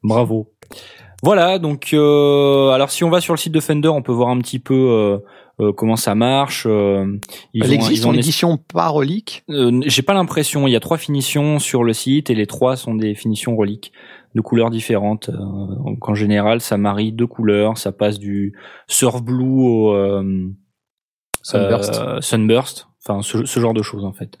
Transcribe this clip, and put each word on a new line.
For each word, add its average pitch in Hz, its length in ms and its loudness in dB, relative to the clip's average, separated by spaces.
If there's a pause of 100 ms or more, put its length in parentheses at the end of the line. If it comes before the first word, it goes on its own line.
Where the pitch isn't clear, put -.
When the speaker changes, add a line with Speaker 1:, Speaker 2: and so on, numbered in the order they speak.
Speaker 1:
Bravo. 110 500 0 (680)
Voilà, 185 360 4
donc, 147 340 -4
euh, 143 800 4
alors 135 200 2
si - 140 -2
on 165 60 4
va 175 100 4
sur 170 140 -2
le 151 40 -4
site 165 140 -6
de 156 80 2
Fender, 151 280 0
on 151 120 0
peut 127 120 -4
voir 120 180 2
un 123 80 0
petit 123 200 -6
peu, - 160 -4
euh, 113 440 4 (420)
euh, 104 140 2
comment 113 220 0
ça 107 180 -2
marche. 135 520 0
Euh, 101 380 2 (480)
ils 110 100 -2
Speaker 2:
Elle 123 100 2
Speaker 1:
ont, - 20 6
Speaker 2:
existe 135 180 2 (120)
Speaker 1:
ils - 20 2
ont 117 40 4
Speaker 2:
en - 40 2
Speaker 1:
une 120 60 2
es- - 20 0
Speaker 2:
édition 160 340 0
pas 170 320 -2
relique ? 151 600 -4
Speaker 1:
Euh, 127 340 2
j'ai 135 160 0
pas 196 140 2
l'impression. 151 520 0
Il 135 40 4
y 117 60 4
a 110 40 2
trois - 160 -2
finitions 147 600 -2
sur 123 260 0
le 117 80 2
site 135 380 0
et 123 40 4
les 107 120 0
trois 127 300 0
sont 123 180 -6
des 107 200 -2
finitions 110 400 -4
reliques 104 380 -8 (420)
de 113 60 0
couleurs 117 300 0
différentes. 107 580 -4
Euh, 113 60 -8 (500)
donc 107 240 -8
en 107 60 -2
général, 104 480 0
ça 104 160 -2
marie 104 340 -2
deux 113 140 -2
couleurs, 107 500 0
ça 98 160 -6
passe 104 260 -2
du 101 360 -6 (340)
surf 123 340 0
blue 127 220 -2 (180)
au, 110 300 4
euh, 98 560 0 (960)
Speaker 3:
Sunburst. 104 600 0
Speaker 1:
euh, 113 200 -6
sunburst. 113 640 0 (200)
Enfin, 101 160 -4
ce, 110 240 -4
ce - 140 -2
genre 117 120 2
de 110 100 0
choses 101 220 -8
en 95 80 -8
fait. - 280 -14